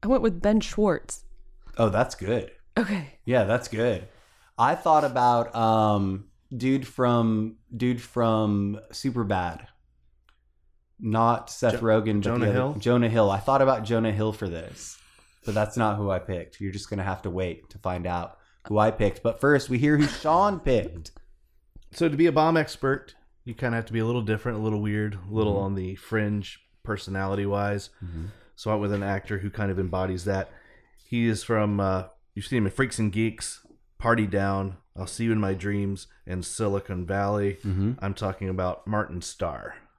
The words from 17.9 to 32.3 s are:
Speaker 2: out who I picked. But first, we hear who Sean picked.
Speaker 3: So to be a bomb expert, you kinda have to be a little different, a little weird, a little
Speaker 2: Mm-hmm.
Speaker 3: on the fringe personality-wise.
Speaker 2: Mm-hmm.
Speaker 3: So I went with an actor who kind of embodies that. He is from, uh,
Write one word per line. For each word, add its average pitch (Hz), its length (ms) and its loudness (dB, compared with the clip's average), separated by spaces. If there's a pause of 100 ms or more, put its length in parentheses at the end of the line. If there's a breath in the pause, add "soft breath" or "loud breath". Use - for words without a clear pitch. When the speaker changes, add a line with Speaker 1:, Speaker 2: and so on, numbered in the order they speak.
Speaker 2:
out 87 320 -6 (300 soft breath)
who 104 100 0
I 107 140 4
picked. 104 320 -2
But 117 180 -2
first, 139 280 4
we 127 80 2
hear 147 200 4
who 147 100 6
Sean 180 520 2
picked. 90 520 0 (800)
Speaker 3:
So 170 180 0
to 147 80 -4
be 165 80 6
a 165 80 6
bomb 160 240 4
expert, 139 580 -2 (300)
you 117 80 -10
kinda 117 240 -2
have 113 80 -4
to 113 80 -12
be 117 60 0
a 110 60 0
little 123 160 0
different, 107 360 -2
a 107 40 -4
little 107 200 0
weird, 104 340 -2 (140)
a 101 40 -10
little 107 220 2
Speaker 2:
Mm-hmm. 98 100 0
Speaker 3:
on 98 100 -4
the 92 200 -6
fringe 104 640 -2 (240)
personality-wise. 101 1040 -2 (140 loud breath)
Speaker 2:
Mm-hmm. 82 220 -8 (320 loud breath)
Speaker 3:
So - 120 -8
I 107 40 2
went 104 80 0
with 101 120 0
an 101 100 -2
actor 98 360 -4
who 98 100 -6
kind 98 220 -2
of 92 80 -2
embodies 92 460 -2
that. 95 240 -2 (560 soft breath)
He 117 220 0
is 107 160 0
from, 104 360 2
uh, 95 240 0 (320)